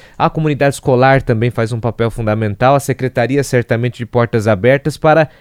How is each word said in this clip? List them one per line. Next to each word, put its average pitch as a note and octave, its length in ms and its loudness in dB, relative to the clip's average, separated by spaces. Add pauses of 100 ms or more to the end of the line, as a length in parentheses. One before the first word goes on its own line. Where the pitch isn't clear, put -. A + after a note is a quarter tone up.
(180)
a D#3+ 120 0
comunidade C#3+ 460 -2
escolar C3 460 2
também A#2 300 0
faz A2+ 220 -4
um A2+ 60 -4
papel A2+ 300 -2
fundamental, A2 640 0
a C#3 60 2
secretaria C3 640 -2
certamente A#2+ 540 -2
de A#2+ 80 -10
portas A#2 420 0
abertas B2 500 2
para D#3 320 2 (120)